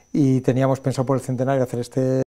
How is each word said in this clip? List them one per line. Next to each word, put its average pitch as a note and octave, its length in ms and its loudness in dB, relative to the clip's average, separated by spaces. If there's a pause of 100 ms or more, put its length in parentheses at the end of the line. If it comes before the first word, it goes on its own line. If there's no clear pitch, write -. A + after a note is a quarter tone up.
(120)
y C3 280 2
teníamos C3 400 2
pensado C3 260 -2
por C3+ 100 0
el B2 60 -4
centenario C3 400 0
hacer A#2+ 180 -4
este C3 420 -2 (140)